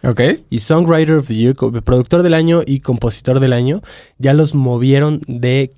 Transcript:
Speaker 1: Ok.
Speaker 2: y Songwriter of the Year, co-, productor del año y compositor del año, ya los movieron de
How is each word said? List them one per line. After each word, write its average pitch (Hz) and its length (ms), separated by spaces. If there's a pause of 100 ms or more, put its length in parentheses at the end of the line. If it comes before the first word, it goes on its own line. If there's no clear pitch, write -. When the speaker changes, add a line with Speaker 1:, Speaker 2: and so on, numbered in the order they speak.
Speaker 1:
Ok. 120 160 (280)
Speaker 2:
y 120 120
Songwriter 160 560
of 143 120
the 117 80
Year, 120 180
co-, 117 160
productor 123 520
del 175 100
año 165 340
y 135 140
compositor 127 600
del 131 120
año, 131 300 (360)
ya 135 140
los 151 220
movieron 135 720
de 127 520